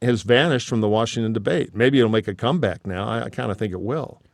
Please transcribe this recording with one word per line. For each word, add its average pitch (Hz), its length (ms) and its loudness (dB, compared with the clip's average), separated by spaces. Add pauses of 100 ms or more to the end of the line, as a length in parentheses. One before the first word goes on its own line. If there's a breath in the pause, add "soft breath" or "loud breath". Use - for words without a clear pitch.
has 120 200 0
vanished 127 460 2
from 117 140 0
the 104 80 2
Washington 110 440 0
debate. 123 420 -2
Maybe 127 220 4
it'll 113 140 6
make 110 160 0
a 101 80 -6
comeback 120 500 -2
now. 95 220 -4
I, 117 180 -4
I 117 40 -10
kinda 107 260 -4
think 101 180 -4
it 90 80 -8
will. 131 400 -6 (120)